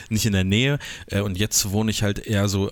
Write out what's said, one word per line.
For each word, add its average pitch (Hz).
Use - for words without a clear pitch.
nicht 110
in 104
der 95
Nähe. 123
Äh, 101
und 98
jetzt 104
wohne 110
ich 101
halt 101
eher 101
so 98